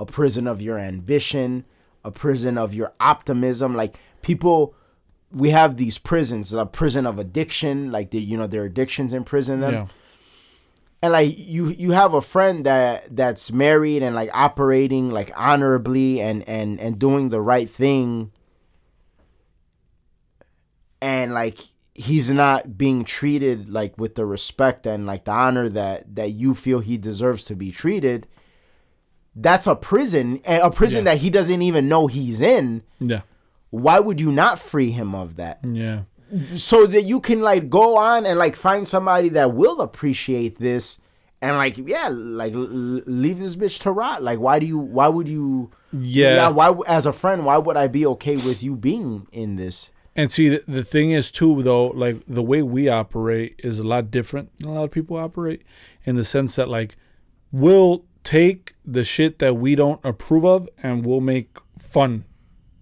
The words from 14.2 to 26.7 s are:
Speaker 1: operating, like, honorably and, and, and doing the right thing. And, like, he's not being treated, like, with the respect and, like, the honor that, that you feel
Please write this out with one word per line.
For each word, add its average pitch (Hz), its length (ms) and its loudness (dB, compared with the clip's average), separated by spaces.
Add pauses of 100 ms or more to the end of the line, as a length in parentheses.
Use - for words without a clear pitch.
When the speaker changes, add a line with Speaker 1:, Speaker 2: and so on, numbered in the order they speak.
Speaker 1:
operating, 135 800 2
like, 107 260 -6
honorably 131 840 2
and, 107 280 -4
and, 107 320 -6
and 113 180 -6
doing 139 300 2
the 113 120 -2
right 120 300 0
thing. 123 600 -2 (2750)
And, 131 320 -2
like, 117 260 -4 (360)
he's 131 360 -2
not 139 460 2
being 131 280 0
treated, 131 680 -2
like, 104 260 -6
with 110 180 -6
the 110 100 -2
respect 117 600 -2
and, 104 200 -4
like, 95 180 -10
the 107 80 -6
honor 123 360 0
that, 101 480 -6
that 107 160 -4
you 127 220 0
feel 127 260 0